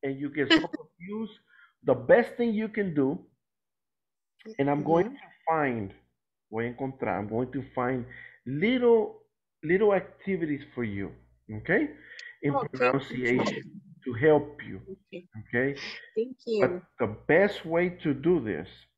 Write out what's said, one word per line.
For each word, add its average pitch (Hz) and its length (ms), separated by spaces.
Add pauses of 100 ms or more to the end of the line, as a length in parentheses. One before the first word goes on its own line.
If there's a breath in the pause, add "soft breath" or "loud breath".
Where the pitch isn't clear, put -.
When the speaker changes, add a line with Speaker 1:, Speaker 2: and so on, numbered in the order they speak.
Speaker 1:
And 135 160
you 143 120
get 143 200
so 320 180
Speaker 2:
<laughs> - 80
Speaker 1:
confused. 208 560 (520 soft breath)
The 135 100
best 175 420
thing 233 180
you 220 140
can 202 260
do, 143 240 (1400)
and 139 120
I'm 147 140
going 165 200
Speaker 2:
Mm-hmm. 254 100
Speaker 1:
to - 120 (220)
find, 127 440 (580)
voy 113 140
a - 40
encontrar, 123 500
I'm 104 100
going 123 240
to 135 100 (120)
find 123 300 (420 loud breath)
little, 220 760 (400)
little 196 320
activities 175 680 (120)
for 123 100
you, 101 260 (480)
okay? 208 320 (520 loud breath)
In 143 140
Speaker 2:
Okay, 147 160
Speaker 1:
pronunciation 127 720
Speaker 2:
teacher. - 180 (420)
Speaker 1:
to 123 100
help 147 520
you, 104 220
Speaker 2:
Okay. - 380 (220)
Speaker 1:
okay? 135 320 (360)
Speaker 2:
Thank 254 200 (240)
Speaker 1:
But 175 120
Speaker 2:
you. 180 100 (160)
Speaker 1:
the 113 100 (200)
best 190 380
way 170 240 (120)
to 151 120
do 160 260
this 98 280 (300)